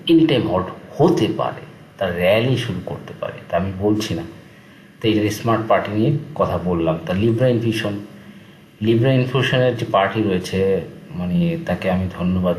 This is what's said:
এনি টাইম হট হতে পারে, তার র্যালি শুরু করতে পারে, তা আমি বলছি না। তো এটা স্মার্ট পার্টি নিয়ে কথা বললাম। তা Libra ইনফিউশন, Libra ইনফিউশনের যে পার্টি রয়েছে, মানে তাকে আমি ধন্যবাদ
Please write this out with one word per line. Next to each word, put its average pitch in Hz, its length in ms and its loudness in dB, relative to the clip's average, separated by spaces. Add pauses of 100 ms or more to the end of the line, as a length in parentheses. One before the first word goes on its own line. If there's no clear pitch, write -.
এনি 165 180 6
টাইম 131 280 0
হট 92 80 0 (360)
হতে 147 380 4
পারে, 62 260 -4 (360)
তার 90 180 -2
র্যালি 110 400 4
শুরু 90 300 -4
করতে - 340 -10
পারে, - 120 -6 (160)
তা 85 80 -2
আমি 95 220 -2
বলছি 104 360 0
না। 82 80 -4 (800)
তো 113 60 2
এটা 107 220 2
স্মার্ট 110 380 -2
পার্টি 98 240 2
নিয়ে 110 200 2 (220)
কথা 92 240 0
বললাম। 85 480 0
তা 92 80 -2
Libra 113 300 2
ইনফিউশন, 113 480 0 (920)
Libra 113 260 4
ইনফিউশনের 127 680 2
যে 117 160 -4
পার্টি 98 300 2
রয়েছে, 95 580 0 (300)
মানে 87 560 0
তাকে 90 240 -2
আমি 92 180 0 (100)
ধন্যবাদ 90 400 0